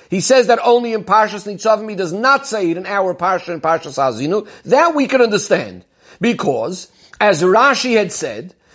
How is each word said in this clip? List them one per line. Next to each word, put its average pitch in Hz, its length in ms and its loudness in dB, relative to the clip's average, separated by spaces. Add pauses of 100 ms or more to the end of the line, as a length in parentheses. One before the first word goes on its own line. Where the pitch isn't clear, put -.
(100)
He 185 100 -2
says 247 280 4
that 233 140 4
only 240 300 2
in 214 120 -4
Parshas 202 420 0
Nitzavim. 214 420 -2
He 208 80 -10
does 180 160 -4
not 262 340 0
say 196 240 -2
it 170 60 -2
in 185 80 -8
our 190 300 -2
Parsha, 175 360 -2
in 165 120 -8
Parshas 160 340 -2
Ha'azinu. 139 500 -2 (200)
That 311 280 2
we 277 120 0
can 254 160 2
understand. 156 640 -2 (360)
Because, 180 680 -2 (320)
as 196 220 2
Rashi 233 540 4
had 202 160 0
said, 131 420 -10 (200)